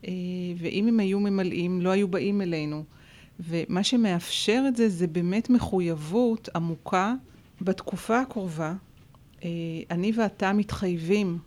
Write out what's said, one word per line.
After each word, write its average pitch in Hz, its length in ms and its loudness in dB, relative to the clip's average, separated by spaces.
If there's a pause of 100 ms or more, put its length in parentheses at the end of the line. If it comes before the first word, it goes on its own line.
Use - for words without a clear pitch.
אה, 185 40 -6 (460)
ואם 190 300 0
הם 226 120 4
היו 196 200 2
ממלאים, 185 640 0
לא 180 80 2
היו 196 180 4
באים 196 340 0
אלינו. 156 420 -2 (560)
ומה 170 440 -2
שמאפשר 220 840 2
את 254 80 2
זה, 226 140 4
זה 175 180 0
באמת 175 420 0
מחויבות 190 1040 2
עמוקה. 180 600 0 (460)
בתקופה 190 600 -2
הקרובה, 170 520 -4 (680)
אה, 170 60 -6 (420)
אני 180 260 0
ואתה 202 360 0
מתחייבים 185 920 0